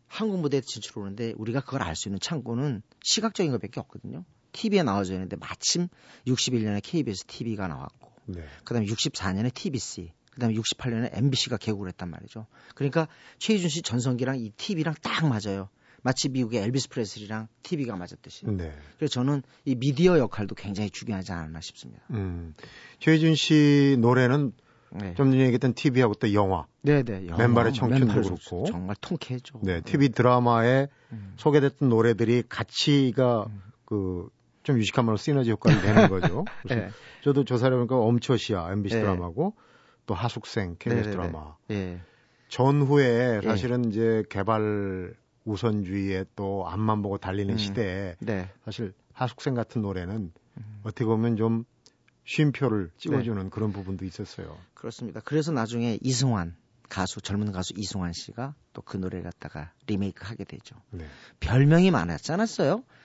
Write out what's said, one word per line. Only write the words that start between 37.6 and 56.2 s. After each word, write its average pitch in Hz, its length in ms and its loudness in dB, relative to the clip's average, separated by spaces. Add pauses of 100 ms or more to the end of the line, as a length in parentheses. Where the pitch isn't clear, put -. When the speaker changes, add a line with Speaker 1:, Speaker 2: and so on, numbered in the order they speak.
Speaker 2:
해보니까 127 320 2
엄초시야, 110 680 2
엠비씨 101 240 -2
Speaker 1:
네. 113 80 2
Speaker 2:
드라마고, 98 500 -2 (540)
또 95 80 -2
하숙생, 95 640 -4
케이비에스 117 300 -2
Speaker 1:
네, 101 60 -6
네, 92 60 -4
네. 87 80 -4
Speaker 2:
드라마. 76 260 -12 (120)
Speaker 1:
네. 92 340 -6 (480)
Speaker 2:
전후에 127 920 4
Speaker 1:
네. 98 60 -4
Speaker 2:
사실은 120 440 0
이제 110 360 2
개발 98 880 -2 (300)
우선주의에 98 840 -2 (100)
또 98 320 -4
앞만 107 360 0
보고 98 160 -4
달리는 98 340 -2
Speaker 1:
음. 110 60 -2
Speaker 2:
시대에 98 600 -4
Speaker 1:
네. 95 300 -6 (160)
Speaker 2:
사실 107 280 -8 (200)
하숙생 127 400 -4
같은 117 300 -4
노래는 92 480 -6 (260)
Speaker 1:
음. 107 260 -16
Speaker 2:
어떻게 110 220 -6
보면 113 320 2
좀 113 280 0 (580)
쉼표를 123 640 0
Speaker 1:
네. - 100 -20
Speaker 2:
찍어주는 117 540 -2
그런 104 200 -2
부분도 95 340 -8
있었어요. 82 520 -12 (160)
Speaker 1:
그렇습니다. 117 500 -12
그래서 151 280 -2
나중에 117 500 -2
이승환 117 540 0 (340)